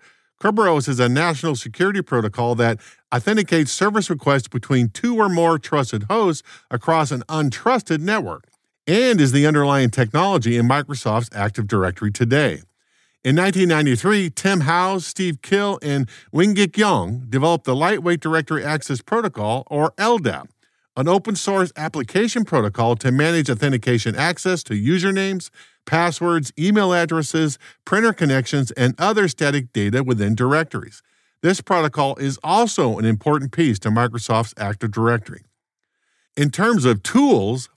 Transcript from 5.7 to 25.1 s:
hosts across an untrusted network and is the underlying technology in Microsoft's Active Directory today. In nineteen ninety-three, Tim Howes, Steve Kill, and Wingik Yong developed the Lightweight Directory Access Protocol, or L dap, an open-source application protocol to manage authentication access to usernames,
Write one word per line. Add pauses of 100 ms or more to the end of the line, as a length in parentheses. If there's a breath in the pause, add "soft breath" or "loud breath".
hosts (300 loud breath)
across
an
untrusted
network (420)
and
is
the
underlying
technology
in
Microsoft's
Active
Directory
today. (600)
In
nineteen
ninety-three,
Tim
Howes,
Steve
Kill,
and (240 loud breath)
Wingik
Yong
developed
the
Lightweight
Directory
Access
Protocol,
or
L
dap, (480)
an
open-source
application
protocol
to
manage
authentication
access
to
usernames, (340 soft breath)